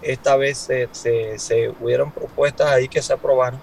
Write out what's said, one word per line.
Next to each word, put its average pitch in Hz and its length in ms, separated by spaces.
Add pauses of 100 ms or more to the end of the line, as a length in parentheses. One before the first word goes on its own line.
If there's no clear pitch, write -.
esta 139 360
vez 139 200
se, 127 360
se, 113 460
se 113 320 (100)
hubieron 123 300
propuestas 143 580
ahí 131 200
que - 140
se - 100
aprobaron 131 500